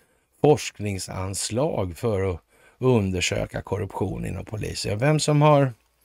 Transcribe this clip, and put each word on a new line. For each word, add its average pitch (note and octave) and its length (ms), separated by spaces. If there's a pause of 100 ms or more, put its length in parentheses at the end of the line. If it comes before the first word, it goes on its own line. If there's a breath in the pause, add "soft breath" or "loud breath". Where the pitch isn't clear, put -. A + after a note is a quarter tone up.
(440)
forskningsanslag G2 1500
för F#2+ 360
att D#2+ 80 (360 soft breath)
undersöka G#2+ 840
korruption G2+ 640
inom F#2+ 200
polisen. G2 460
Ja, G#2 60
vem D3+ 220
som D3 220
har, C#3+ 320 (320)